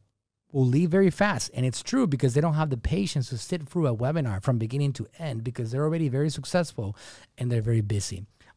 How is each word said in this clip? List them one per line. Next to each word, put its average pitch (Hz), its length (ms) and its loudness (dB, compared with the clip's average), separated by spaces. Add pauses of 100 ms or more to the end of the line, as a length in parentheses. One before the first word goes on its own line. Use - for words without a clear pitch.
(520)
will 135 140 4
leave 151 240 4
very 190 200 6
fast. 196 440 0
And 127 100 0
it's 127 180 -2
true 254 240 0
because 135 280 2
they 143 60 2
don't 160 140 2
have 151 160 0
the 127 60 0
patience 151 520 -2
to 120 100 -6
sit 160 300 -6
through 170 180 0
a 117 100 0
webinar 123 460 -2
from 123 160 2
beginning 135 360 0
to - 120 -8 (120)
end 120 260 -6
because 120 260 -6
they're 139 140 -2
already 156 240 0
very 139 200 0
successful 139 680 -4 (420)
and 123 120 -2
they're 117 120 2
very 113 180 2
busy. 101 460 -4 (300)